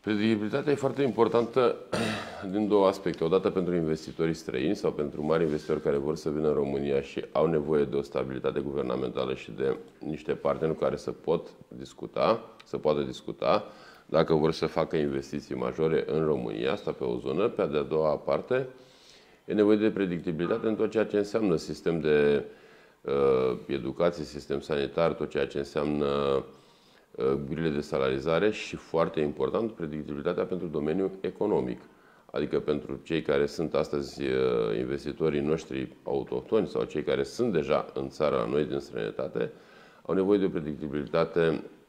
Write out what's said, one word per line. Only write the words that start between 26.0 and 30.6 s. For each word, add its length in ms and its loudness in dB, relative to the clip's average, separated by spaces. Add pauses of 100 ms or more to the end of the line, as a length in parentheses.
uh, 140 -4 (240)
grile 200 0
de 120 0
salarizare 680 2
și, 240 -8
foarte 440 0
important, 520 0
predictibilitatea 760 -4
pentru 220 -6